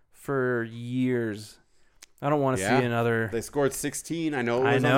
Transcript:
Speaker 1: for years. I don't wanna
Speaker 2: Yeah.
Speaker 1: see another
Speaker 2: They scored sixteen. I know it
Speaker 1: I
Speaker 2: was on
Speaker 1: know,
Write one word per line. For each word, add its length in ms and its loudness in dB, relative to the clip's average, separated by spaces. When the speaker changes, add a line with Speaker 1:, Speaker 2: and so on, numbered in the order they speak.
Speaker 1:
for 500 -2
years. 920 -2
I 80 -2
don't 100 2
wanna 180 2
Speaker 2:
Yeah. 220 2
Speaker 1:
see 60 2
another 480 0
Speaker 2:
They 80 -2
scored 320 0
sixteen. 600 -4
I 80 -2
know 220 0
it 60 4
Speaker 1:
I 60 4
Speaker 2:
was 100 2
on 40 2
Speaker 1:
know, 80 4